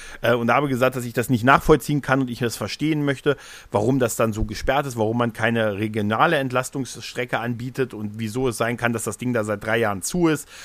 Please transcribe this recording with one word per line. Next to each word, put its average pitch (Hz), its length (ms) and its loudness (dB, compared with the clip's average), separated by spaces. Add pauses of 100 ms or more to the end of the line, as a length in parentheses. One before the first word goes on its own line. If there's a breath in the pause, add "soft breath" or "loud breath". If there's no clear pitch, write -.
(200 loud breath)
Äh, 117 140 2
und 117 160 2
habe 139 180 4
gesagt, 127 280 2
dass 123 80 -4
ich 120 100 -8
das 123 160 0
nicht 117 140 2
nachvollziehen 143 580 6
kann 135 180 2
und 123 100 -2
ich 113 100 -8
das 117 160 -2
verstehen 147 480 -2
möchte, 139 320 0 (360 loud breath)
warum 117 260 2
das 120 180 0
dann 113 160 2
so 107 120 -2
gesperrt 131 420 0
ist, 120 100 -8
warum 113 220 0
man 120 140 0
keine 110 460 0
regionale 110 580 2
Entlastungsstrecke 127 1040 -4
anbietet 123 560 -4
und 107 240 -8
wieso 113 300 -2
es 113 80 -2
sein 117 200 0
kann, 120 160 -2
dass 113 120 -4
das 107 140 -6
Ding 123 140 -2
da 113 120 0
seit 104 200 -4
drei 113 140 0
Jahren 101 240 0
zu 170 260 0
ist 151 200 -2 (160 loud breath)